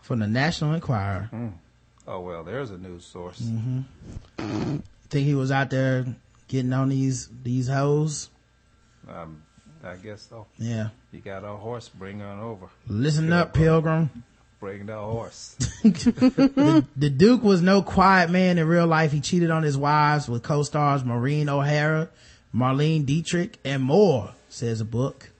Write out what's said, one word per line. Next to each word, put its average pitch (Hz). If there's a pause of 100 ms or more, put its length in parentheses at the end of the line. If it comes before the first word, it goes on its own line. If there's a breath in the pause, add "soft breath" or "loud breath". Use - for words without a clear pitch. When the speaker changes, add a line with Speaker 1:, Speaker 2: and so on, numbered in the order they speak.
Speaker 1:
From 123
the 104
National 147
Enquirer. 101
Speaker 2:
Mm. 113 (560)
Oh 95
well, 85
there's 113
a 92
news 90
source. 90
Speaker 1:
Mm-hmm. 117 (320)
Think 139
he 147
was 135
out 135
there 131 (420)
getting 127
on 135
these, 135 (160)
these 123
hoes? 147 (800)
Speaker 2:
Um, 82 (420)
I 90
guess 101
so. 113 (120)
Speaker 1:
Yeah. 113 (240)
Speaker 2:
He -
got 98
a 104
horse, 113
bring 101
on 101
over. 104 (220)
Speaker 1:
Listen 147
Speaker 2:
Pilgrim. 175
Speaker 1:
up, -
Pilgrim. 160 (420)
Speaker 2:
Bring 101
the 107
horse. 107 (160)
Speaker 1:
<laughs> -
The, 262 (120)
the 143
Duke 202
was 190
no 190
quiet 185
man 180
in 160
real 170
life. 160
He 151
cheated 170
on 160
his 147
wives 147
with 120
co-stars 143
Maureen 135
O'Hara, 147 (460 soft breath)
Marlene 139
Dietrich, 170
and 135
more, 143 (140)
says 113
a 113
book. 117